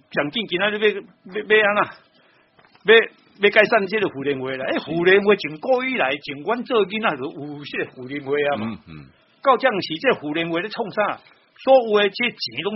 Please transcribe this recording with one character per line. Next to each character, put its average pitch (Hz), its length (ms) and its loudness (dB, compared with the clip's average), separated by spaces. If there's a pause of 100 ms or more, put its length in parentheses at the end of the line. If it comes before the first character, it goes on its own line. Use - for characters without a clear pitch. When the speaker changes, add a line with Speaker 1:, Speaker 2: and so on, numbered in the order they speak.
(120)
Speaker 1:
上 147 200 -2
紧， 220 160 -6
今 175 120 -4
仔 202 100 0
日 208 100 -4
要， 214 80 2
要， 202 680 -2
要 214 100 4
安 208 180 2 (1000)
怎？ 196 80 8
要， 226 60 10 (420)
要 202 80 4
改 214 160 6
善 202 220 2
这 214 120 -4
个 196 100 0
妇 135 140 -8
联 139 160 -2
会 131 160 -6
啦。 131 140 -8
哎， - 160 -2
妇 165 180 -2
联 190 200 6
会 202 140 4
从 151 220 -10
古 254 240 0
以 262 140 -4
来， 139 200 2
从 147 260 -12
阮 233 200 -2
做 226 220 0
囡 214 160 -6
仔 190 160 0
就 123 80 -8
有 147 380 -12
这 175 220 -8
个 - 60 -16
妇 127 160 -16
联 143 160 -10
会 139 140 -2 (160)
啊 123 40 -4
嘛。 107 120 -6
Speaker 2:
嗯， 104 180 -12
嗯。 73 220 -20 (320)
Speaker 1:
到 262 160 2
这 262 100 -2
样 202 140 -2
时， - 60 -10 (120)
这 240 200 0
妇 147 140 -8
联 165 160 -4
会 170 120 -2
咧 208 80 -8
创 214 220 -8
啥？ 185 280 -4 (420)
所 262 140 4
有 226 240 4
的 208 100 4
这 240 220 -4
钱 127 320 -10
拢 170 120 -4